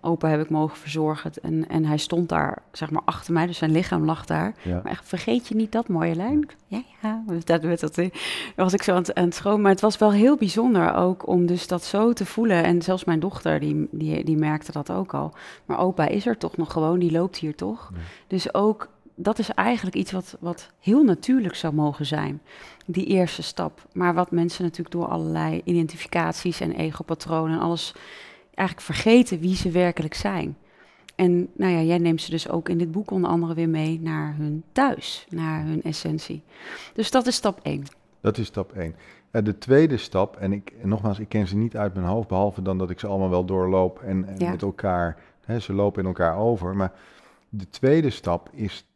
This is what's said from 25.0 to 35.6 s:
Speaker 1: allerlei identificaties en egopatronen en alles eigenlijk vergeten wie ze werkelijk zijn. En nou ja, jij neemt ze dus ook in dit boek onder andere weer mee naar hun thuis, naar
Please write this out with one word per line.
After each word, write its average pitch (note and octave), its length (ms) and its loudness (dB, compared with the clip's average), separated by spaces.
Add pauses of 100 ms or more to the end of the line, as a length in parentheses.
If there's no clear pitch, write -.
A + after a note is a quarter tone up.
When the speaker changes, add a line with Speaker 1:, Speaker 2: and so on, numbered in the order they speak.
Speaker 1:
allerlei D#3+ 560 -2
identificaties E3+ 960 -2
en E3 120 -2
egopatronen D#3+ 840 -2
en - 80 -2
alles E3+ 300 -2 (600)
eigenlijk - 340 -4
vergeten A3+ 520 4
wie F#3 160 0
ze F#3 160 -2
werkelijk E3+ 420 0
zijn. D#3+ 440 -4 (580)
En F3 380 4
nou F#3 180 0
ja, E3 100 2
jij E3 160 4
neemt E3 240 2
ze - 100 -10
dus D#3+ 180 -4
ook E3+ 200 -2
in F3 80 0
dit E3 140 0
boek G3+ 200 -4
onder F3+ 180 2
andere E3+ 240 2
weer E3 160 0
mee D#3+ 320 0
naar D#3 360 -4
hun D3+ 340 -4
thuis, - 580 0
naar D#3+ 340 -4